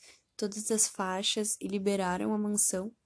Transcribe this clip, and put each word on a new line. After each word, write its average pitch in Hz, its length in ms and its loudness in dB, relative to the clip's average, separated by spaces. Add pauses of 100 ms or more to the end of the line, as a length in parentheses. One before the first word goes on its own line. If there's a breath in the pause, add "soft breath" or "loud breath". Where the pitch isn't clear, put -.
(360 loud breath)
todas 208 340 -4
as 220 160 4
faixas 202 720 -2
e 196 80 -6
liberaram 196 640 0
a 214 60 2
mansão, 208 520 0 (160)